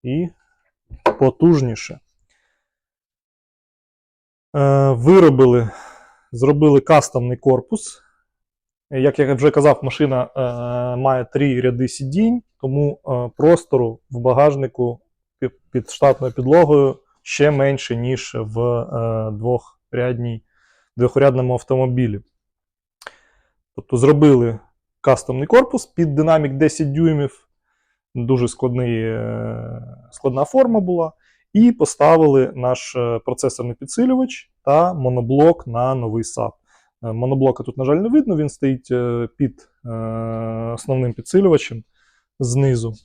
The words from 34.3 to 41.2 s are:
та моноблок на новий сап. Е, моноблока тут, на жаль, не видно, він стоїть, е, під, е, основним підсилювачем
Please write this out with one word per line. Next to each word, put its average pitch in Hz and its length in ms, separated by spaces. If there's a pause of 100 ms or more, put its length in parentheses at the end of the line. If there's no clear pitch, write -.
та 170 320
моноблок 135 720
на 123 280
новий 113 300
сап. 110 300 (480)
Е, 113 100
моноблока 127 500
тут, 120 140
на 131 80
жаль, 143 120
не 202 120
видно, 240 280
він 151 120
стоїть, 135 420
е, 120 460
під, - 320 (180)
е, 117 40 (840)
основним 123 380
підсилювачем 165 720 (540)